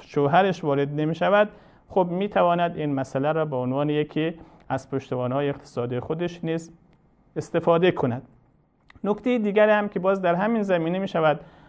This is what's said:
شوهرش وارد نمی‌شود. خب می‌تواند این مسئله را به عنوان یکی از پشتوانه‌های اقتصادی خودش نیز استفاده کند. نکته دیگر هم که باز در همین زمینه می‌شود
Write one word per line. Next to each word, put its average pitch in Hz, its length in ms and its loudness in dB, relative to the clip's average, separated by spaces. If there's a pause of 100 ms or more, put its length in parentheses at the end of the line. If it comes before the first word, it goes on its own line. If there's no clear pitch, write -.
شوهرش 170 640 0
وارد 143 360 0
نمی‌شود. 180 480 2 (400)
خب 180 220 2
می‌تواند 175 640 0
این 147 180 -2
مسئله 135 380 -2
را 156 120 0
به 143 120 -6
عنوان 131 340 -2
یکی 151 440 -2 (340)
از 131 220 -6
پشتوانه‌های 131 580 -2
اقتصادی 123 520 -6
خودش 170 440 -6
نیز 165 280 -4 (640)
استفاده 170 560 2
کند. 131 300 -2 (800)
نکته 208 340 0
دیگر 214 320 4
هم 208 180 2
که 196 120 -4
باز 190 220 0
در 170 120 2
همین 214 280 0
زمینه 180 360 0
می‌شود 160 420 0 (280)